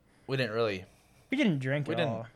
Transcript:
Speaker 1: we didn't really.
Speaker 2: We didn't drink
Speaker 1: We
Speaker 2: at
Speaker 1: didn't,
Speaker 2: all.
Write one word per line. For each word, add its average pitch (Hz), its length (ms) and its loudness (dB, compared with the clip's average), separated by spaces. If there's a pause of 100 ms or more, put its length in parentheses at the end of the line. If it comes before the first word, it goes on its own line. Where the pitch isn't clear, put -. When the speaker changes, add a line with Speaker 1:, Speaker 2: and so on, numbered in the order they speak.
(260)
Speaker 1:
we 131 100 -2
didn't 120 180 0
really. 104 300 0 (460)
Speaker 2:
We 262 60 0
didn't 208 240 4
drink 135 280 -2
Speaker 1:
We 160 60 -2
Speaker 2:
at - 40 0
Speaker 1:
didn't, 147 140 0
Speaker 2:
all. 113 240 -6